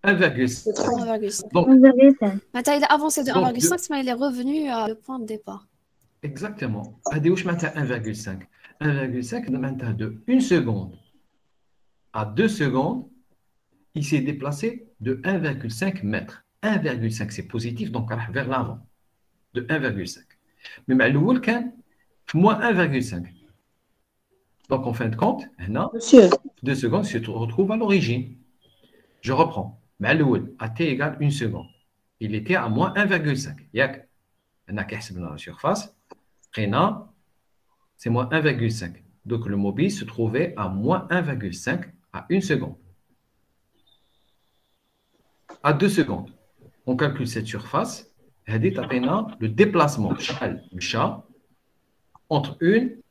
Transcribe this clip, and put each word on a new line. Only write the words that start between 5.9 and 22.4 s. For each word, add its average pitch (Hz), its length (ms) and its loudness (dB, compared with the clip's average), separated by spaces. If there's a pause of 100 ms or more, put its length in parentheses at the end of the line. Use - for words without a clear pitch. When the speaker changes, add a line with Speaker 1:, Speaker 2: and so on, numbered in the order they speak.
Speaker 1:
Exactement. 143 760 -8 (120)
Adi, 151 180 2
واش 185 160 2
معناتها 170 300 -4
un 147 100 -2
virgule 110 300 -4
cinq؟ 95 320 -12 (320)
Un 151 140 0
virgule 127 300 -4
cinq, 226 260 -8
معناتها 127 480 -4
de - 300 -8
une 254 140 4
seconde 104 540 0 (1160)
à 107 120 -4
deux 151 220 2
secondes, 147 600 0 (880)
il 147 100 -4
s'est 151 160 0
déplacé - 680 -6 (120)
de 123 240 -4
un 190 140 0
virgule 135 340 -4
cinq 190 320 -4
mètre. - 420 -6 (160)
Un 208 160 0
virgule 123 340 -2
cinq, 107 200 -6
c'est - 160 -10
positif, 117 440 -6
donc 110 200 -4
راح 113 200 -6
vers 131 160 -4
l'avant, 127 320 -4 (720)
de 123 160 -6
un 156 100 0
virgule 98 280 -4
cinq. - 200 -16 (600)
Mais 131 80 4
مع 123 100 6
الأول 165 340 4
كان 240 320 -2 (560)
في 156 100 -2
moins 214 220 6